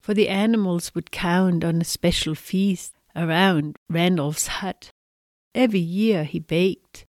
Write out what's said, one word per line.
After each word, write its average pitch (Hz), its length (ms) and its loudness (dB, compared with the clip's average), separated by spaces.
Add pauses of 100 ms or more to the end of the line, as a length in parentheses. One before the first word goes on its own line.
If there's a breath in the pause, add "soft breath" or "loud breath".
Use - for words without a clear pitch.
for 220 120 -2
the 202 140 4
animals 196 640 0
would - 180 -8
count 180 520 2
on 165 160 0
a 165 60 0
special - 500 -2
feast - 640 -4 (160)
around 165 640 0 (120)
Randolph's 165 580 0
hut. - 440 -8 (640)
Every 226 240 2
year 180 460 0
he 160 140 -6
baked, - 720 -2